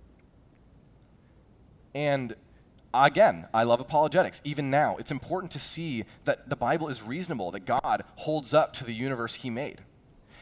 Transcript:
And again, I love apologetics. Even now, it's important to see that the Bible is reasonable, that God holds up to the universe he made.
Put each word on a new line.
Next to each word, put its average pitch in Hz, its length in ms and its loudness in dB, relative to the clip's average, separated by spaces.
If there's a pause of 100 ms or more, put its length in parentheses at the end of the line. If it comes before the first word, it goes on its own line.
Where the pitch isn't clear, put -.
(1900)
And 139 420 0 (560)
again, 139 640 4
I 113 80 6
love 120 180 4
apologetics. 151 640 2
Even 147 260 -4
now, 147 260 2
it's - 160 -8
important 170 400 -6
to 143 80 -8
see 139 440 -4 (200)
that - 260 -2
the 139 60 -2
Bible 151 320 0
is 117 140 -8
reasonable, 123 500 -6
that 101 80 -8
God 120 440 0 (120)
holds 156 360 -4
up 151 220 4
to 135 100 -10
the 117 100 -6
universe 117 420 -4
he 131 120 -8
made. 120 360 -8 (580)